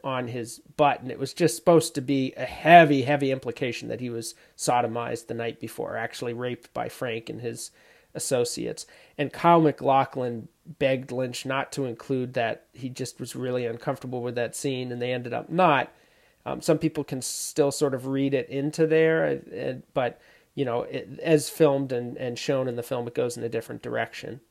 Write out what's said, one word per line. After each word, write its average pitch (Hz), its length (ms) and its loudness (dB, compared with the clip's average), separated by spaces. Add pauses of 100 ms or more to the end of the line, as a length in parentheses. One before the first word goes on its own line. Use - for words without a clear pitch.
on 127 260 -4
his 120 300 -10 (160)
butt. 143 260 4
And 127 100 -10
it - 80 -10
was 135 160 -6
just 165 200 2
supposed 165 380 4
to 147 80 -4
be 131 340 0
a 127 100 -6
heavy, 151 580 10
heavy 139 280 2
implication 127 580 -4
that 117 100 -6
he 123 100 -8
was 117 240 -8 (240)
sodomized 117 680 -2
the 120 80 -8
night 117 240 -6
before, - 360 -8
actually 117 380 -6
raped 120 400 -8
by 120 160 -6
Frank 117 400 -8
and 113 120 -10
his 120 280 -8 (460)
associates. 120 720 -2 (320)
And 143 120 -2
Kyle 170 300 6
MacLachlan 135 840 0 (180)
begged 135 460 -2
Lynch 123 340 -6
not 135 280 -2
to 139 120 -2
include 127 480 -4
that. 113 400 -4
He 127 160 -12
just 127 300 -10
was 120 160 -12
really 127 320 -4
uncomfortable 123 560 -6
with 120 100 -6
that 117 220 -4
scene, 127 360 -4
and 120 80 -8
they 123 140 -4
ended 123 200 -6
up 117 180 -8
not. 160 420 4 (540)
Um, 123 140 -6
some - 180 2
people 151 240 -2
can 131 180 -6
still - 500 0
sort 139 220 0
of 127 140 -6
read 135 260 0
it 131 160 -2
into 147 380 0
there, 160 380 4
uh, 139 300 -4
uh, 135 180 -6 (200)
but, 123 260 -2 (360)
you 139 100 -2
know, 120 180 -2
it, 135 380 -10
as 156 300 2
filmed 139 400 2
and, 120 260 -6
and 120 220 -6
shown 131 280 0
in 120 100 -4
the 120 40 -4
film, 120 260 -6
it 120 60 -10
goes 123 240 -2
in 117 60 -8
a 117 60 -6
different 113 340 -8
direction. 117 560 -8 (100)